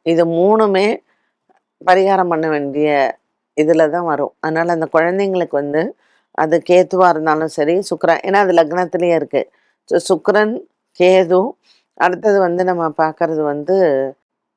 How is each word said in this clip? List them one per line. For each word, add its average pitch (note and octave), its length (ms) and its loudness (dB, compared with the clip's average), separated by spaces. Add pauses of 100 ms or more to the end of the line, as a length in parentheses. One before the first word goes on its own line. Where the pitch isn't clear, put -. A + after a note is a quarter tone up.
இது E3 240 0
மூணுமே G3 600 2 (960)
பரிகாரம் F#3 460 2
பண்ண D#3+ 220 -2
வேண்டிய D3 400 -2 (680)
இதுல D#3 320 2
தான் F3 160 -4
வரும். C#3+ 340 -4
அதனால E3 320 -2
அந்த D#3+ 200 -2
குழந்தைங்களுக்கு F3+ 640 -2
வந்து C#3+ 240 -2 (560)
அது D#3+ 300 0
கேத்துவா F3+ 420 4
இருந்தாலும் D#3 380 0
சரி, D#3 340 -2
சுக்கிரன், E3 400 -2
ஏன்னா G3 180 0
அது F#3 140 2
லக்னத்திலேயே E3+ 640 0
இருக்கு. C#3+ 260 -2 (480)
So, - 100 0
சுக்கிரன், G#3 540 0 (460)
கேது, F#3 420 4 (560)
அடுத்தது F3+ 420 0
வந்து F3+ 240 0
நம்ம F3 340 -2
பார்க்கறது D#3+ 460 -2
வந்து, D3 320 -2 (800)